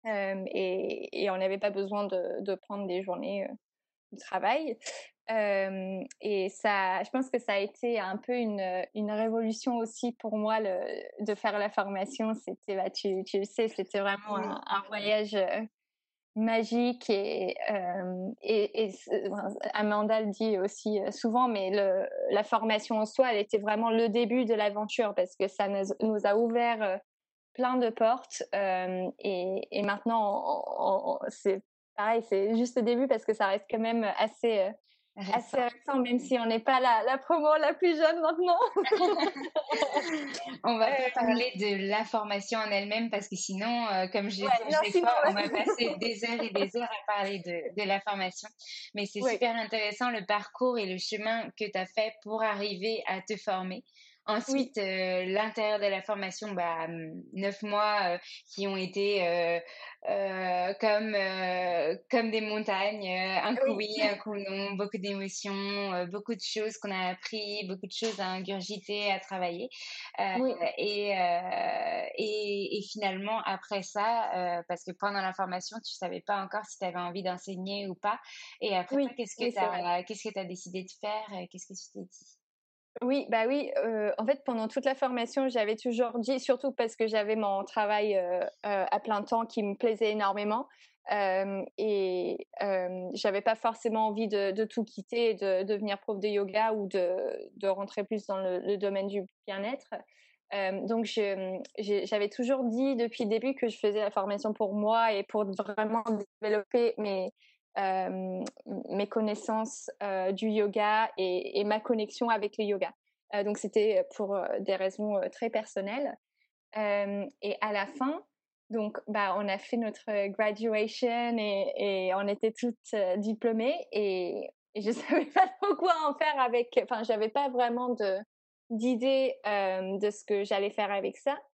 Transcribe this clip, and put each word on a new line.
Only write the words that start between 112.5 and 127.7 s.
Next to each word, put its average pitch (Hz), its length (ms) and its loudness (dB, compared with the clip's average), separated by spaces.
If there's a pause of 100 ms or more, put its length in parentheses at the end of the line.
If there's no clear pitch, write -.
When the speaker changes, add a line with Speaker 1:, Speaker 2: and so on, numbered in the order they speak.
Speaker 1:
le 220 60 0
yoga. 196 280 0 (440)
Euh, 202 80 0
donc, 208 140 0
c'était 202 480 4 (100)
pour, 202 200 -2
euh, 180 100 0 (160)
des 196 160 0
raisons, 196 400 -2
euh, 185 120 0
très 226 200 -4
personnelles. 214 640 -4 (640)
Euh, 202 480 0 (160)
et 202 200 -2
à 214 120 0
la 202 120 0
fin, 285 360 -2 (480)
donc, 214 280 -2 (100)
bah, 202 300 0
on 208 120 -2
a 196 80 0
fait 233 200 -4
notre 214 520 -2
graduation 220 1080 0
et, 196 360 0 (340)
et 185 80 2
on 202 120 0
était 208 240 0
toutes, - 420 -4
euh, 190 240 2
diplômées 220 580 0 (160)
et, 185 580 -2 (260)
et 214 60 -4
je 208 100 0
<laughs> - 280 2
savais 311 60 0
pas 370 220 4 (140)
trop 403 140 4
quoi 359 180 4 (140)
en 285 80 2
faire 302 240 2
avec, 240 440 4
enfin, 220 200 -2
j'avais 220 260 0
pas 277 200 2
vraiment 247 400 2